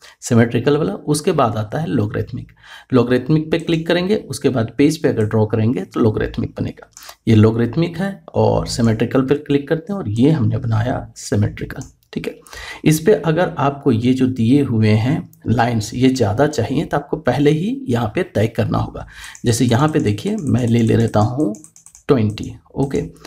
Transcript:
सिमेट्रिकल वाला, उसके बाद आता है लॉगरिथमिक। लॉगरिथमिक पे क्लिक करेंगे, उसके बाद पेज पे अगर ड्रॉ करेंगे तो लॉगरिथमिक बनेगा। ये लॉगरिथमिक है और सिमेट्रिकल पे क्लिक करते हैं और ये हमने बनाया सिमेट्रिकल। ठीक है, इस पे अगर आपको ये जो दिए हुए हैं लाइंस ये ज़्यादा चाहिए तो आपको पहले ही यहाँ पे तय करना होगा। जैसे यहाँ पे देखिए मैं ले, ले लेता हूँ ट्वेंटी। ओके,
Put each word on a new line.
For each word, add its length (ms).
सिमेट्रिकल 560
वाला, 160
उसके 400
बाद 240
आता 220
है 80
लॉगरिथमिक। 640
लॉगरिथमिक 580
पे 80
क्लिक 280
करेंगे, 300
उसके 320
बाद 280
पेज 260
पे 60
अगर 160
ड्रॉ 200
करेंगे 380
तो 160
लॉगरिथमिक 580
बनेगा। 320
ये 80
लॉगरिथमिक 600
है 140
और 320
सिमेट्रिकल 540
पे 160
क्लिक 320
करते 240
हैं 60
और 100
ये 220
हमने 260
बनाया 500
सिमेट्रिकल। 640
ठीक 140
है, 80
इस 140
पे 160
अगर 440
आपको 320
ये 220
जो 140
दिए 360
हुए 280
हैं 380
लाइंस 460
ये 160
ज़्यादा 400
चाहिए 360
तो 120
आपको 220
पहले 320
ही 280
यहाँ 260
पे 100
तय 240
करना 280
होगा। 280
जैसे 200
यहाँ 240
पे 120
देखिए 340
मैं 320
ले, 140
ले 140
लेता 240
हूँ 340
ट्वेंटी। 440
ओके, 260